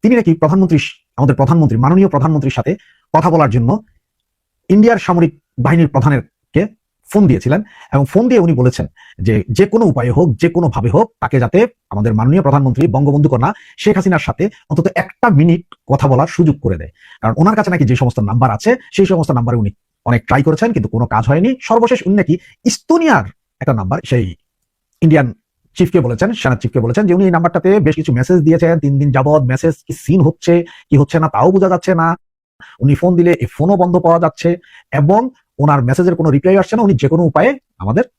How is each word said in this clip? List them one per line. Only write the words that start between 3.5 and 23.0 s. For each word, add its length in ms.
জন্য 320
ইন্ডিয়ার 300
সামরিক 400
বাহিনীর 300
প্রধানেরকে 760
ফোন 140
দিয়েছিলেন 360
এবং 120
ফোন 240
দিয়ে 120
উনি 120
বলেছেন 340
যে, 280
যে 160
কোনো 180
উপায়ে 260
হোক, 300
যে 80
কোনোভাবে 400
হোক, 320
তাকে 200
যাতে 260
আমাদের 240
মাননীয় 280
প্রধানমন্ত্রী 440
বঙ্গবন্ধু 420
কন্যা 240
শেখ 180
হাসিনার 220
সাথে 300
অন্তত 240
একটা 340
মিনিট 460
কথা 220
বলার 180
সুযোগ 340
করে 160
দেয়। 140
কারণ 160
ওনার 200
কাছে 140
নাকি 140
যে 120
সমস্ত 240
নাম্বার 300
আছে, 260
সেই 140
সমস্ত 240
নাম্বারে 280
উনি 120
অনেক 220
ট্রাই 160
করেছেন, 300
কিন্তু 160
কোনো 180
কাজ 200
হয়নি। 360
সর্বশেষ 440
উনি 100
নাকি 220
ইস্তোনিয়ার 600